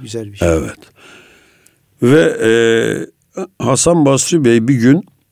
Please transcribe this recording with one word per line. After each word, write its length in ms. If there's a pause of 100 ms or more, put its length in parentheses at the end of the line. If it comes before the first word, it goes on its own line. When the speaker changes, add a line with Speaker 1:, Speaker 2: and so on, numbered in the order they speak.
Speaker 1:
güzel 300
bir 60
şey. 120
Speaker 2:
Evet. 280 (1200)
Ve, 420
e, 80 (1120)
Hasan 420
Basri 400
Bey 220
bir 80
gün 280 (280)